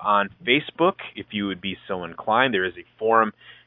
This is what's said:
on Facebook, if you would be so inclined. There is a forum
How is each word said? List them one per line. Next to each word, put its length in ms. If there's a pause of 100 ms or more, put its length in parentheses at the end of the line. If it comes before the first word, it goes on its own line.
on 240 (180)
Facebook, 500 (200)
if 160
you 160
would 140
be 160 (100)
so 160
inclined. 500
There 120
is 120
a 60 (160)
forum 320 (360)